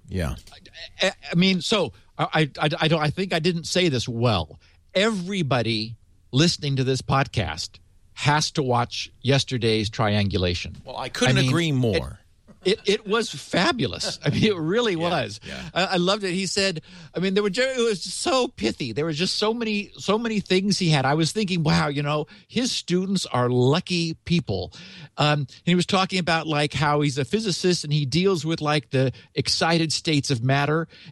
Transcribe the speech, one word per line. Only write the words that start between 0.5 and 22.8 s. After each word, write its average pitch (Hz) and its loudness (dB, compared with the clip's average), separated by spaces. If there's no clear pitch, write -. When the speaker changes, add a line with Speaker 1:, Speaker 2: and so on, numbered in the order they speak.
Speaker 2:
I, 190 2
I - -2
mean, 185 4
so 180 -2
I, 156 0
I, 151 2
I 160 2
don't, 160 2
I 151 0
think 185 -4
I 175 0
didn't 165 0
say 185 2
this - -2
well. 117 0
Everybody 147 0
listening 143 2
to 131 0
this 127 0
podcast 107 -2
has 151 0
to 151 -2
watch 120 -2
yesterday's 113 0
triangulation. 101 0
Speaker 1:
Well, - -12
I 131 -8
couldn't 131 2
Speaker 2:
I - 4
mean, 131 2
Speaker 1:
agree 165 2
Speaker 2:
it 143 0
Speaker 1:
more. 104 0
Speaker 2:
It, 196 0
it 214 0
was 220 0
fabulous. 175 -2
I 147 0
mean, - 2
it 208 4
really 202 0
Speaker 1:
Yeah, 160 -4
Speaker 2:
was. 120 -2
Speaker 1:
yeah. - -12
Speaker 2:
I, 170 2
I 180 0
loved 190 2
it. 175 -2
He 190 -2
said, 190 -2
I - -4
mean, 190 0
there 202 4
were 208 2
ju-, 247 0
it 262 0
was 226 0
just - -8
so 254 2
pithy. - -4
There 143 -2
were 165 -2
just 180 -2
so 214 0
many, 214 -4
so 214 0
many 220 -2
things 190 0
he 175 2
had. 139 4
I 135 4
was 156 2
thinking, 185 0
"Wow, 165 2
you 147 -2
know, 151 -2
his 240 -2
students 185 -2